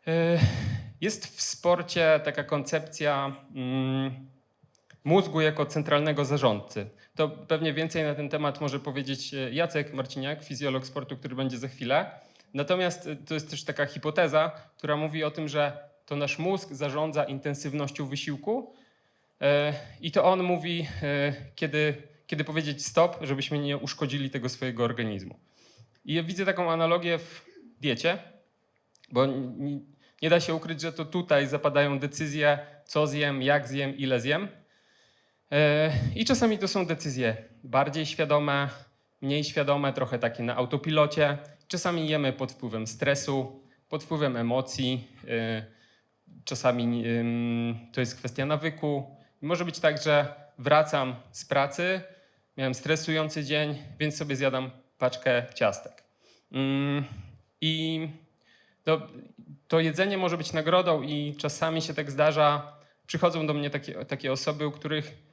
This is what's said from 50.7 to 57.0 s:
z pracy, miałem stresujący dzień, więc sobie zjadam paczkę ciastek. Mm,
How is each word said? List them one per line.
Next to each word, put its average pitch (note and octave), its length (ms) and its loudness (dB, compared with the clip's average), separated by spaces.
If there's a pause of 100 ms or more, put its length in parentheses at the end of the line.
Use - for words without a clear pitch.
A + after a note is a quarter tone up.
z - 120 -12
pracy, E3+ 560 0 (600)
miałem C3 140 0
stresujący D#3 680 -2
dzień, D3 340 0 (200)
więc D3+ 180 -2
sobie C#3+ 200 -4
zjadam C3 340 0 (280)
paczkę B2 560 2
ciastek. - 500 -2 (480)
Mm, C#3 520 0 (560)